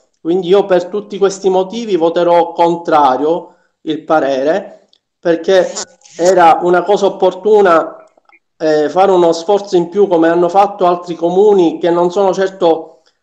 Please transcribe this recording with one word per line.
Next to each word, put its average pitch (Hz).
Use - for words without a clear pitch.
Quindi 175
io 196
per 180
tutti 202
questi 190
motivi 190
voterò 170
contrario 160
il 156
parere, 156
perché 175
era 170
una 175
cosa 196
opportuna, 185
eh, 151
fare 185
uno 175
sforzo 202
in 175
più 202
come 165
hanno 175
fatto 196
altri 175
comuni 180
che 175
non 175
sono 190
certo, 190